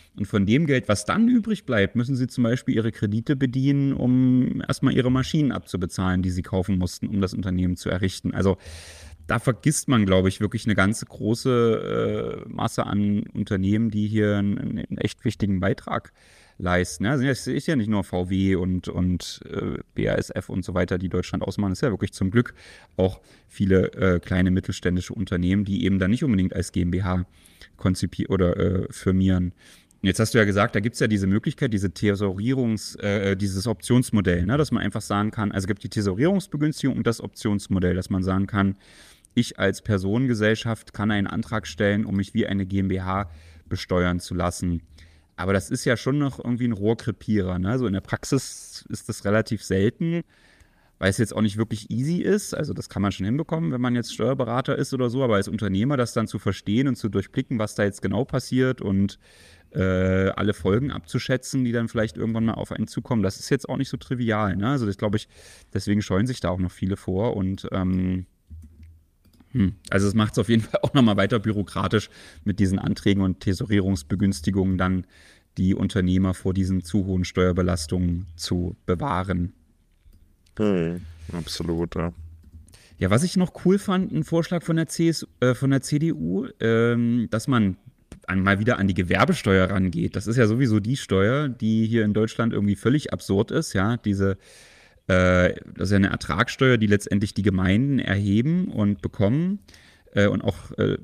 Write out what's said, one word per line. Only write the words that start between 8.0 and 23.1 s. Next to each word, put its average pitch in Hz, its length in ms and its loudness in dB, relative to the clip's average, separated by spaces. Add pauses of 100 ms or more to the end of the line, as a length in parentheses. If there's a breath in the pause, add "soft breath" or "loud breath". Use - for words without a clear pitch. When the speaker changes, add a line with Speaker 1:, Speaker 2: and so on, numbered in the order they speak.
Speaker 1:
Also 95 240 2 (720 loud breath)
da 117 120 -2
vergisst - 480 0
man, 110 200 4
glaub 95 200 6
ich, 92 140 0
wirklich 104 240 -2
eine 107 100 2
ganze 98 320 0
große, 113 1400 0
äh, - 20 -14
Masse - 360 -4
an 104 380 0 (100)
Unternehmen, 104 600 0
die 104 160 0
hier 104 300 2
einen, 101 200 0
einen - 400 -6
echt - 260 -4
wichtigen 101 360 0
Beitrag - 520 -4 (460 soft breath)
leisten. 90 460 0
Ja, 123 100 2
es 131 320 0
ist 139 220 -4
ja 160 80 0
nicht 107 120 0
nur 104 140 2
V 90 260 -4
W 95 280 2
und, 90 320 -2
und, 90 600 -2
äh, - 300 -6 (160)
B - 140 0
A - 60 0
S - 160 -2
F - 180 -8
und 95 160 -6
so 90 100 -8
weiter, 92 240 0
die 90 100 -4
Deutschland 90 360 -4
ausmachen. 98 260 -2
Es 92 80 -4
ist - 40 -4
ja 131 100 0
wirklich 95 200 -4
zum 95 200 -2
Glück 120 220 0 (420 loud breath)
auch 95 240 0 (260 soft breath)